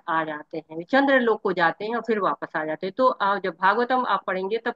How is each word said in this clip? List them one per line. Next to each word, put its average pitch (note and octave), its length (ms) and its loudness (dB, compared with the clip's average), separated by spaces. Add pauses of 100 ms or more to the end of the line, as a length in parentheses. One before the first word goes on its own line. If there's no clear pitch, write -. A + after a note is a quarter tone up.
आ D#3+ 160 0
जाते D3+ 340 -8
हैं, D#3+ 260 -10
चंद्र C4+ 360 4
लोक A#3 220 0
को F#3+ 120 0
जाते F3 320 0
हैं A#3 100 -4
और A3+ 60 -4
फिर A3 180 0
वापस F#3 360 -2
आ D#3 100 -4
जाते D#3 220 -6
हैं। G3 100 -8
तो, B3+ 100 4
आ, G3+ 320 0
जब F#3 220 -4
भागवतम A#3+ 440 2
आप G3 220 -2
पढ़ेंगे, F#3+ 300 -2
तब A#3 180 -4